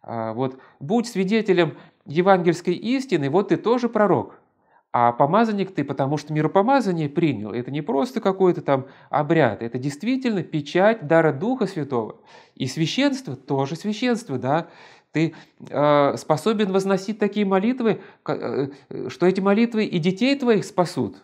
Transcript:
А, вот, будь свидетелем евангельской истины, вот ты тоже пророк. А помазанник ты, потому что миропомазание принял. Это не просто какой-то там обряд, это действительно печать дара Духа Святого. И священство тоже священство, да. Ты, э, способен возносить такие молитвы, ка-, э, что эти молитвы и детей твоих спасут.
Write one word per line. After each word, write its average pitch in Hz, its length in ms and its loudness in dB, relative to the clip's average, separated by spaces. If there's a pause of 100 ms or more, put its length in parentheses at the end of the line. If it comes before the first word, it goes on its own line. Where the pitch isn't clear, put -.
А, 113 320 -8
вот, 131 260 -4 (200)
будь 220 280 -2
свидетелем 185 680 0 (280)
евангельской 175 680 2
истины, 214 560 -2
вот 196 200 2
ты 170 80 4
тоже 240 320 0
пророк. 196 500 0 (540)
А 120 180 4
помазанник 190 640 2
ты, - 80 -2
потому 139 340 -2
что - 140 -10
миропомазание 175 760 2
принял. 120 420 -2
Это 120 180 -6
не 147 120 -6
просто 247 400 -2
какой-то 190 400 2
там 135 240 0 (240)
обряд, 143 520 2
это 117 160 -8
действительно 208 640 -4
печать 175 640 0
дара 160 280 4
Духа 208 340 -2
Святого. 127 480 -6 (400)
И - 120 -6
священство 170 680 -2
тоже 139 400 -2
священство, 208 640 -4
да. 147 300 0 (440)
Ты, 156 200 0 (360)
э, 143 480 4
способен 196 540 -2
возносить 190 460 0
такие 208 280 0
молитвы, 214 560 0 (220)
ка-, 135 460 -4 (200)
э, - 200 -10
что - 160 -2
эти 190 140 4
молитвы 214 460 2
и 175 140 -2
детей 190 380 0
твоих 226 280 2
спасут. 127 580 -2